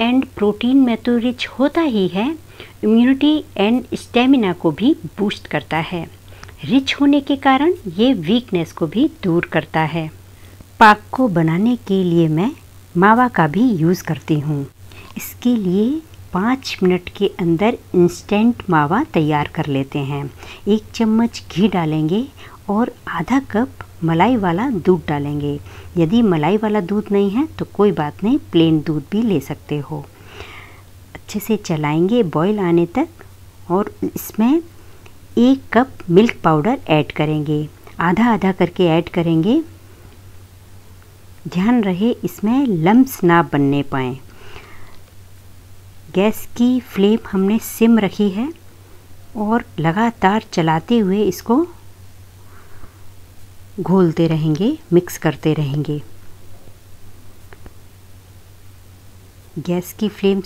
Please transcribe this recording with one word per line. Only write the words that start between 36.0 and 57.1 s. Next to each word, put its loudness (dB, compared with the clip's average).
milk 4
powder 2
add 2
करेंगे, -2
आधा 2
आधा 2
करके 0
ऐड 2
करेंगे। 2
ध्यान 2
रहे 0
इसमें -2
lumps 2
ना 6
बनने 0
पाएँ। -6
गैस -2
की 2
फ्लेम 2
हमने 0
सिम 2
रखी 0
है -4
और -2
लगातार 0
चलाते 0
हुए 2
इसको -2
घोलते 2
रहेंगे, 0
mix 2
करते -2
रहेंगे। -4